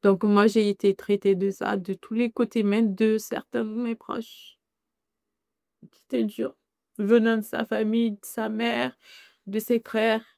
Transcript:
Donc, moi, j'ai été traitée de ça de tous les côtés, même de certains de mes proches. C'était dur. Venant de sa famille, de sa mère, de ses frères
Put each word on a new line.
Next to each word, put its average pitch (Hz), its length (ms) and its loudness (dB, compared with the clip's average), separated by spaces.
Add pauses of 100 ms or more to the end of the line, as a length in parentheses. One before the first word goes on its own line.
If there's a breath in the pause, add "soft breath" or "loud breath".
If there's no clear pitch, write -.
Donc, 196 200 4
moi, 208 220 6
j'ai 214 240 4
été 202 260 2
traitée 202 400 0
de 190 140 -2
ça 196 280 -4
de 190 160 -6
tous - 200 -12
les 233 180 0
côtés, 233 320 -2
même 202 300 2
de 220 240 2
certains - 480 -6
de 214 80 -10
mes 233 220 -6
proches. - 640 -14 (1300)
C'était - 340 -4
dur. 220 300 -6 (420)
Venant 226 400 2
de 214 60 -4
sa - 220 -6
famille, 220 460 -2
de 202 120 -12
sa 220 260 -8
mère, 233 480 -4 (500 loud breath)
de 196 100 -6
ses 226 220 0
frères 226 460 -2 (120)